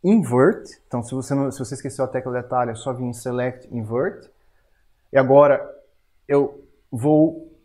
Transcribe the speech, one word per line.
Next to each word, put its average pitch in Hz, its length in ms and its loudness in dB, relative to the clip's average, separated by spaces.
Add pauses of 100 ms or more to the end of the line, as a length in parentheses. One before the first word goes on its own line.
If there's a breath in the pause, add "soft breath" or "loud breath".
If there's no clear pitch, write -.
Invert. 160 600 4 (220)
Então 120 160 -6
se 131 120 -10
você 135 200 -6
não, 139 180 -2
se - 60 -14
você 131 160 -8
esqueceu 131 300 -6
a 127 40 -6
tecla 127 240 -6
de 123 60 -4
atalho, 123 320 -4
é 110 40 -8
só 131 180 -8
vir 123 120 -8
em 120 80 -6
Select, 123 580 -8
Invert. 120 580 -6 (840)
E 139 60 4
agora 135 440 6 (640)
eu 143 380 0 (260)
vou 151 640 0 (120)